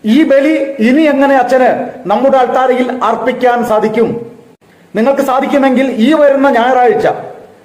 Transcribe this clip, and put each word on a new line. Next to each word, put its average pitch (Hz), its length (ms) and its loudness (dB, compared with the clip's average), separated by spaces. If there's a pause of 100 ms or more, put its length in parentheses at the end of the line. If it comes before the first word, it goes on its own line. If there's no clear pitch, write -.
"ഈ 254 180 4
ബലി 277 560 0
ഇനി 254 220 2
എങ്ങനെ 277 340 2
അച്ഛന് 247 540 0 (160)
നമ്മുടെ 254 320 0
അൾത്താരയിൽ 254 680 0
അർപ്പിക്കാൻ 240 600 -2
സാധിക്കും?" 220 680 -2 (640)
നിങ്ങൾക്ക് 269 260 0
സാധിക്കുമെങ്കിൽ 269 720 0
ഈ 233 220 0
വരുന്ന 277 360 2
ഞായറാഴ്ച 247 580 0 (580)